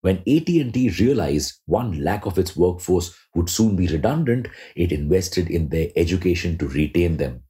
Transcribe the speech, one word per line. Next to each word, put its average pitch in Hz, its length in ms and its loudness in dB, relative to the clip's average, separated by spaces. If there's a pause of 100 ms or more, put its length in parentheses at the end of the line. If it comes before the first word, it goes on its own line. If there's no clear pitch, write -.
When 95 240 0
A 147 140 4
T 165 200 2
and 123 140 -2
T 123 160 2
realized 87 760 0
one 92 380 -2
lakh 98 220 -2
of 92 140 -2
its 87 160 -2
workforce 90 600 0 (200)
would 87 140 0
soon 110 260 2
be 90 120 2
redundant, 120 600 0 (280)
it 87 160 0
invested 85 580 0
in 82 200 -2
their 80 260 -2
education 85 640 0
to 73 100 -4
retain 76 500 0
them. 64 320 -6